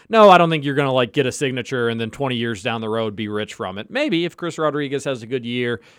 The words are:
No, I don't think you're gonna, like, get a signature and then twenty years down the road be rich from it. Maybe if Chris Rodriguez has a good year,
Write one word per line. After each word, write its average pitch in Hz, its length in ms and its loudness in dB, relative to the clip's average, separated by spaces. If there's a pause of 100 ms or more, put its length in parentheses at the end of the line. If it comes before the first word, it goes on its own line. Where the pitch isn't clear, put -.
No, 214 220 8
I 180 80 10
don't 170 120 6
think 156 140 -2
you're 143 120 -2
gonna, 135 180 0
like, 123 180 2
get 139 140 0
a 123 80 -2
signature 127 560 -2
and 113 100 -4
then 113 100 -4
twenty 127 280 -4
years 113 260 -4
down 113 160 -2
the 110 100 -6
road 110 280 -4
be 110 100 -6
rich 104 260 -6
from 95 240 -10
it. 107 140 -14
Maybe 233 320 -2
if 170 140 -8
Chris 170 200 -8
Rodriguez 143 460 -2
has 131 180 -6
a 113 60 -16
good 120 180 -6
year, 120 360 -4 (180)